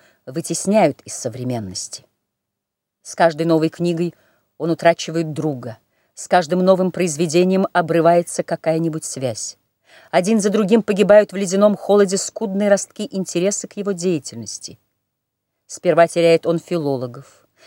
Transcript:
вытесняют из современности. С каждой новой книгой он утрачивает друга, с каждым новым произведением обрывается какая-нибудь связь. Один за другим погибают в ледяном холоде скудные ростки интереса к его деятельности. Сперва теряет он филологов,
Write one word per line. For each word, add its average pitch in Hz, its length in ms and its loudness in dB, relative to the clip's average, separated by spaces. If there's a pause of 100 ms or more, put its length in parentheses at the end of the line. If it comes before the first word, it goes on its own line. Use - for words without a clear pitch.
(260)
вытесняют 165 760 0
из - 120 -18
современности. 117 920 -8 (960)
С - 120 -18
каждой 165 320 2
новой 160 220 2
книгой 170 460 -4 (440)
он 160 120 -4
утрачивает 165 600 0
друга, 127 460 -6 (360)
с - 140 -16
каждым 180 320 2
новым 185 320 4
произведением 175 800 0
обрывается 170 680 2
какая-нибудь 160 640 -4
связь. - 540 -8 (520)
Один 190 300 2
за 202 100 0
другим 208 320 2
погибают 202 500 2
в 185 40 -12
ледяном 196 400 2
холоде 196 400 2
скудные 202 520 -4
ростки 202 420 -2
интереса 190 580 -4
к - 80 -20
его 202 160 -4
деятельности. 156 840 -6 (880)
Сперва 170 420 2
теряет 165 380 2
он 170 120 0
филологов, 135 880 -6 (200)